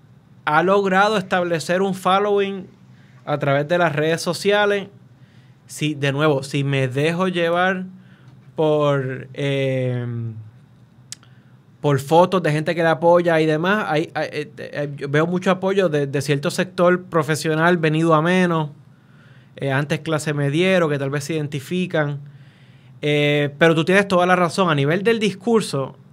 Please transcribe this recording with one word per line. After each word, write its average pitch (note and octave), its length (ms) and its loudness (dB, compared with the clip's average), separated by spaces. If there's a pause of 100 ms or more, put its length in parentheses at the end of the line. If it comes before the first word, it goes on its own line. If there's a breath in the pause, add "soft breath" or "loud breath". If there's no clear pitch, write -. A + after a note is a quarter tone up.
(460)
ha D3+ 180 4
logrado G3 540 2
establecer F3 640 -2
un G3 120 0
following G3 720 0 (600 soft breath)
a D3 120 -4
través C#3 300 0
de F3 100 0
las E3 180 2
redes D#3 260 0
sociales. G3+ 680 0 (800 soft breath)
Si, D3+ 260 -4
de C#3 180 -2
nuevo, C#3+ 320 2
si C#3+ 200 -2
me C#3 240 0
dejo D#3+ 400 0
llevar F3+ 580 0 (680 loud breath)
por, C#3+ 800 0
eh, C3 720 -2 (1800 soft breath)
por C#3+ 180 2
fotos F3+ 440 4
de D#3 80 0
gente D#3 240 -2
que E3+ 80 -2
la E3 80 4
apoya E3+ 480 4
y D#3+ 60 2
demás, F3 420 0
hay, D#3 260 -2
hay, D#3 180 -4
eh, D3 260 -10
eh, D3 400 -8
yo C#3 120 -10
veo D3+ 180 2
mucho F3+ 240 -2
apoyo F#3+ 380 0
de, C#3+ 180 0
de C#3 140 -4
cierto C#3+ 300 -2
sector F3+ 520 2
profesional D#3+ 760 0
venido D#3+ 360 2
a D3+ 80 6
menos, E3+ 500 2 (840 soft breath)
eh, C3+ 160 -4
antes D3 280 -2
clase D3+ 340 -2
mediero, D#3+ 560 2
que D3 80 -2
tal C3+ 120 -4
vez C#3+ 160 -4
se E3 100 -4
identifican. D3+ 840 -4 (840 loud breath)
Eh, D3 560 0
pero E3 180 4
tú D#3+ 100 0
tienes F#3+ 220 2
toda F3+ 180 2
la F3+ 100 4
razón. F3+ 340 0
A D3+ 60 2
nivel D3+ 280 0
del A3+ 160 0
discurso, G3 800 -2 (160)